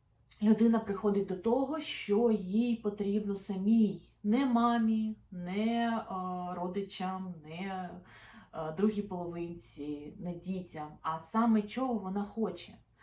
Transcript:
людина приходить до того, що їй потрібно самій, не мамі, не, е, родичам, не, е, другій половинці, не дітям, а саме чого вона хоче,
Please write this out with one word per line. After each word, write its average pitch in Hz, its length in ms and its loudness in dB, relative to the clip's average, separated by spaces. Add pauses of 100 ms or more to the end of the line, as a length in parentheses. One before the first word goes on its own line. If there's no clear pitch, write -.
(420)
людина 220 380 6
приходить 202 480 0
до 185 80 -2
того, 262 460 0
що 226 500 2
їй 214 440 2
потрібно 202 600 -2
самій, 202 720 2 (140)
не 240 220 4
мамі, 226 720 2 (140)
не, 214 560 -2
е, 185 680 -4
родичам, 185 880 -6
не, 185 460 -8 (640)
е, 160 240 -6
другій 202 240 2
половинці, 170 1160 -8
не 175 140 -8
дітям, 170 540 -8 (140)
а 160 180 -4
саме 226 420 2
чого 247 320 -2
вона 196 300 -2
хоче, 202 500 -6 (300)